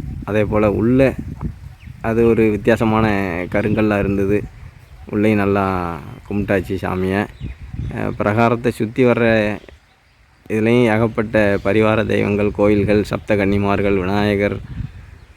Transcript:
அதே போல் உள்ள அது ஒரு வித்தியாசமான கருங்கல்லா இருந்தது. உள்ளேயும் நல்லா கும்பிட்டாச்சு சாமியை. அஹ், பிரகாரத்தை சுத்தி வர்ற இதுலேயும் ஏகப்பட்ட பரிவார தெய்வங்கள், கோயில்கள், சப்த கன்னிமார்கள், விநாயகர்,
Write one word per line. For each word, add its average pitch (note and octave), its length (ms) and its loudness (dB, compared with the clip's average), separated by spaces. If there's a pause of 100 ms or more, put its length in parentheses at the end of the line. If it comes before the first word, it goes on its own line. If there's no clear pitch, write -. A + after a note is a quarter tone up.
(260)
அதே G#2 180 0
போல் G#2+ 300 2
உள்ள A2+ 260 2 (1000)
அது A2+ 260 2
ஒரு A2+ 240 4
வித்தியாசமான A2 540 2 (460)
கருங்கல்லா G#2+ 480 0
இருந்தது. G2 380 0 (680)
உள்ளேயும் G#2+ 320 2
நல்லா G2 280 2 (640)
கும்பிட்டாச்சு G2+ 480 -2
சாமியை. F#2 440 -2 (720)
அஹ், G#2+ 240 -6
பிரகாரத்தை A#2 540 2
சுத்தி A2+ 320 -2
வர்ற A#2 220 4 (1200)
இதுலேயும் A#2 480 2
ஏகப்பட்ட A2 680 2
பரிவார G#2+ 420 2
தெய்வங்கள், G#2 460 0
கோயில்கள், G#2 520 2
சப்த - 320 -4
கன்னிமார்கள், G2+ 640 0
விநாயகர், G2+ 580 0 (800)